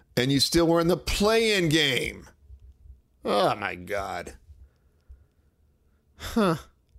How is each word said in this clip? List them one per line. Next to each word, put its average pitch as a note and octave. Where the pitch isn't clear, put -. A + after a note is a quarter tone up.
and B2+
you C#3
still E3+
were E3
in E3
the F3
play-in G#3
game. C3
Oh, F#3+
my G2
God. F#2
Huh. F#3